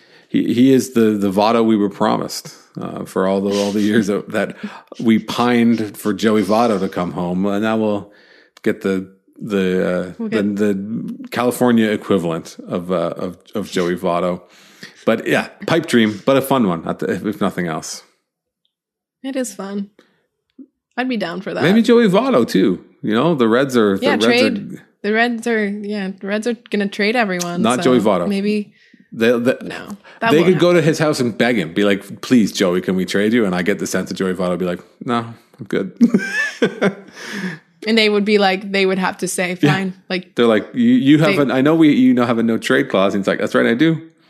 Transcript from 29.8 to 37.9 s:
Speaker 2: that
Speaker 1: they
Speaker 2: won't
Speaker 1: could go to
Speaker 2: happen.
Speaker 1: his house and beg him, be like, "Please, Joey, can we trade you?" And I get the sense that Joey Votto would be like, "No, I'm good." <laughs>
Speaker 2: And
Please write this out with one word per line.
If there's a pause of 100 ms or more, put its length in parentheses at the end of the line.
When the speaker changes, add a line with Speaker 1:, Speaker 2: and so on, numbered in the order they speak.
Speaker 2:
that
Speaker 1:
they
Speaker 2:
won't
Speaker 1:
could
go
to
Speaker 2:
happen.
Speaker 1:
his
house
and
beg
him,
be
like,
"Please,
Joey,
can
we
trade
you?"
And
I
get
the
sense
that
Joey
Votto
would
be
like, (240)
"No, (260)
I'm
good." (640)
<laughs> (800)
Speaker 2:
And